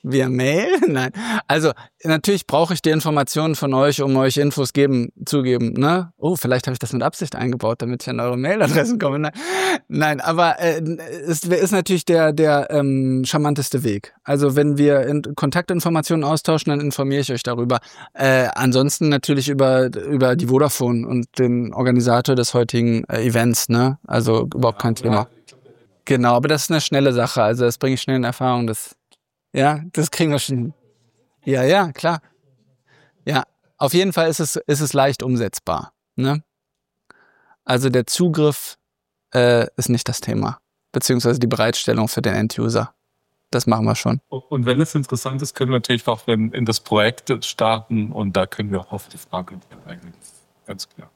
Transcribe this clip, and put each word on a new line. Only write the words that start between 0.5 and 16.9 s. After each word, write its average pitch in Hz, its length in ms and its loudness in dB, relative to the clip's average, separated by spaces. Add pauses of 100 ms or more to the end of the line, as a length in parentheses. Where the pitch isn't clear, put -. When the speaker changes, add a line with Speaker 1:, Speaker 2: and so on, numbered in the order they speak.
Speaker 1:
<laughs> 349 80 2
Nein. 131 240 -2 (340)
Also, 156 260 2 (300)
natürlich 160 440 0
brauche 165 260 2
ich 165 80 -4
die 156 80 0
Informationen 156 680 0
von 139 200 -2
euch, 139 260 2
um 135 160 2
euch 131 220 2
Infos 143 340 0
geben, 135 400 2 (140)
zu 143 160 0
geben, 123 320 0
ne? 170 420 0
Oh, 165 200 -2
vielleicht 123 300 -2
habe 131 60 -4
ich 127 60 -6
das - 160 -6
mit 120 80 -2
Absicht 156 340 -4
eingebaut, 120 460 -4
damit 123 220 -6
ich - 40 -8
an 123 100 -6
eure 123 200 -2
Mailadressen 196 600 0
komme. 139 200 -2
Nein, 151 140 -4 (560)
nein, 151 340 -2
aber, 170 360 0
äh, 165 220 0
es 156 640 -6
ist 175 280 0
natürlich 180 340 0
der, 160 260 4
der, 147 380 2
ähm, 135 560 0
charmanteste 143 580 0
Weg. 104 300 -4 (100)
Also, 139 320 2
wenn 147 220 2
wir 143 240 4
in-, 143 340 -4
Kontaktinformationen 165 880 0
austauschen, 156 460 0
dann 147 100 0
informiere 139 400 -2